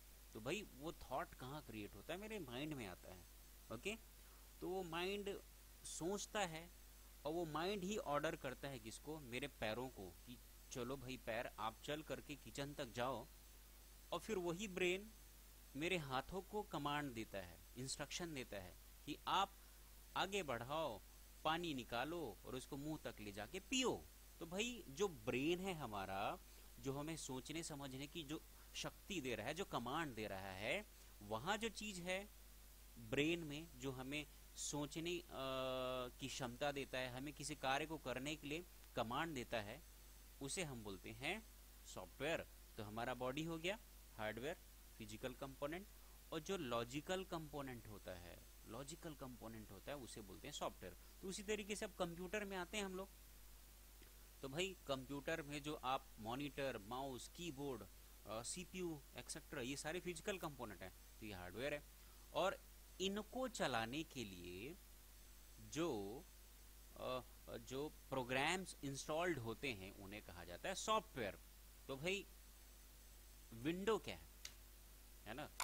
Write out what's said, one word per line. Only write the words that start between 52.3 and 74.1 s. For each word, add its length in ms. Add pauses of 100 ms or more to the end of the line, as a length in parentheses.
में 120
आते 200
हैं 80
हम 100
लोग। 140 (1300)
तो 60
भाई 280 (100)
कंप्यूटर 560
में 200
जो 120
आप 340 (100)
मॉनिटर, 600
माउस, 500
कीबोर्ड, 580 (400)
अ, 160
सीपीयू, 600 (140)
एटसेटरा, 440
ये 160
सारे 240
फिजिकल 380
कंपोनेंट 440
हैं, 100 (280)
तो 60
ये 60
हार्डवेयर 420
है। 100 (480)
और 260 (420)
इनको 480
चलाने 560
के 200
लिए 520 (840)
जो, 640 (720)
अ, 240 (380)
जो 300
प्रोग्राम्स 960
इंस्टॉल्ड 540
होते 340
हैं 200
उन्हें 300
कहा 220
जाता 240
है 60
सॉफ्टवेयर। 640 (500)
तो 80
भाई 300 (1300)
विंडो 460
क्या 180